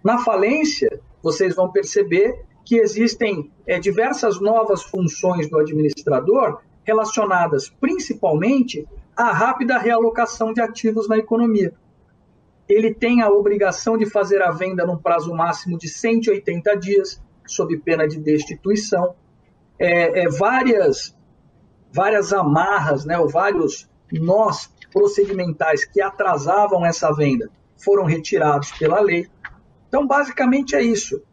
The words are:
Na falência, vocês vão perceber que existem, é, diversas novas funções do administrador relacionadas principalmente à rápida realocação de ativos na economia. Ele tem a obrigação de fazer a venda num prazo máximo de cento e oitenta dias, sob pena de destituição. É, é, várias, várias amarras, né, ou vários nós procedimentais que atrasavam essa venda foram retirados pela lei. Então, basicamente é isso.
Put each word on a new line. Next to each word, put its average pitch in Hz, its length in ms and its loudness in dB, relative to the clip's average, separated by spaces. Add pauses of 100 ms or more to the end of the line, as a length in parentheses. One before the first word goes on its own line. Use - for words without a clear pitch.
Na 233 140 2
falência, 233 800 0 (220)
vocês 175 320 -2
vão 185 160 0
perceber 196 760 0 (180)
que 233 140 0
existem, 208 720 0 (160)
é, 180 120 -2
diversas 202 600 -2
novas 208 440 2
funções 175 680 -2
do 160 100 0
administrador 151 1000 0 (240)
relacionadas 196 840 0
principalmente 240 1200 -2 (260)
à 233 160 2
rápida 240 460 0
realocação 226 760 0
de 233 80 0
ativos 220 440 -2
na 220 120 2
economia. 220 560 0 (920)
Ele 220 280 4
tem 240 260 2
a 214 80 4
obrigação 202 680 2
de 214 80 0
fazer 196 340 0
a 175 100 2
venda 180 360 -2
num 180 100 -2
prazo 170 380 -2
máximo 170 420 -4
de 165 100 -12
cento 226 420 -2
e - 20 2
oitenta 196 440 -2
dias, 196 460 -2 (260)
sob 170 320 -4
pena 156 300 -2
de 156 100 -8
destituição. 175 960 -2 (640)
É, 175 440 2
é, 170 80 2
várias, 220 840 0 (800)
várias 202 400 0
amarras, 160 720 0
né, 170 140 -4
ou 156 100 2
vários 180 580 -2 (260)
nós 180 600 0 (180)
procedimentais 185 920 0
que - 160 -2
atrasavam 190 840 0
essa 165 260 0
venda 139 380 0 (260)
foram 202 280 2
retirados 151 680 0
pela - 280 0
lei. 180 260 0 (640)
Então, 285 180 0
basicamente 277 680 0
é 269 80 2
isso. 226 400 -2 (100)